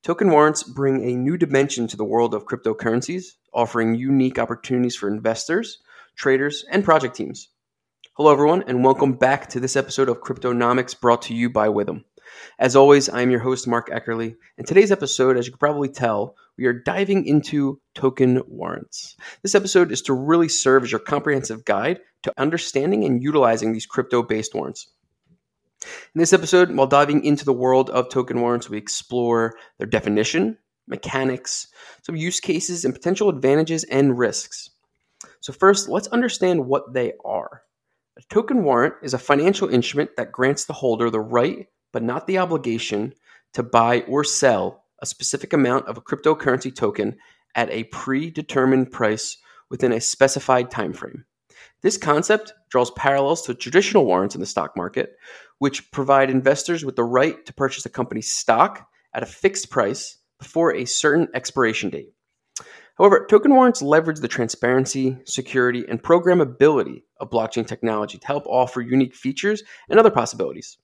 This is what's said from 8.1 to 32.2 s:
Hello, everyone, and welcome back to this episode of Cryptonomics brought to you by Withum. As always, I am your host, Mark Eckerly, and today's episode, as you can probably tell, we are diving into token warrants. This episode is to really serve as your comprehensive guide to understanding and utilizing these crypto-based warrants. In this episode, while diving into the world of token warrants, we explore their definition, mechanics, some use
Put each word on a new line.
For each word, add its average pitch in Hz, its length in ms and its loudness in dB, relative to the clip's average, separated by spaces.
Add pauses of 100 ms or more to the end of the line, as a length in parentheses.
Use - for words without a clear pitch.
Hello, 151 180 6
everyone, 151 360 4
and 127 180 0
welcome 135 280 4
back 131 360 0
to 123 100 -6
this 127 160 -4
episode 135 320 0
of 120 140 -4
Cryptonomics 123 800 -2
brought 120 220 4
to 117 100 -10
you 117 160 -2
by 107 180 2
Withum. 101 360 -2 (560)
As 127 160 2
always, 139 340 8
I 120 120 -4
am 123 100 2
your 120 80 2
host, 127 280 -4
Mark 117 220 -2
Eckerly, 113 460 -6 (240)
and - 80 -12
today's 196 240 6
episode, 131 440 2
as 120 120 -2
you 123 40 -14
can - 60 -20
probably 147 320 0
tell, 113 460 -2 (240)
we 123 60 -4
are 123 80 2
diving 185 520 -2
into 139 560 -2 (140)
token 131 500 2
warrants. - 680 -12 (260)
This 196 140 -4
episode 190 360 4
is 135 120 -6
to 139 100 -2
really 156 360 2
serve 131 340 4
as 117 80 -6
your 110 80 -2
comprehensive 139 680 -4
guide 117 360 -2 (220)
to - 140 -6
understanding 165 680 -2
and 127 180 0
utilizing 117 480 2
these 113 140 -6
crypto-based 120 680 -4
warrants. - 360 -10 (920)
In - 380 -10
this 170 140 4
episode, 180 420 4
while 135 100 4
diving 143 380 2
into 147 220 0
the 135 80 2
world 127 360 2
of 123 200 -2
token 123 320 -2
warrants, 120 280 -2
we 107 80 -8
explore 117 760 -2 (220)
their 107 100 -8
definition, 113 720 -2 (280)
mechanics, - 840 -6 (340)
some 170 160 -10
use 170 240 -6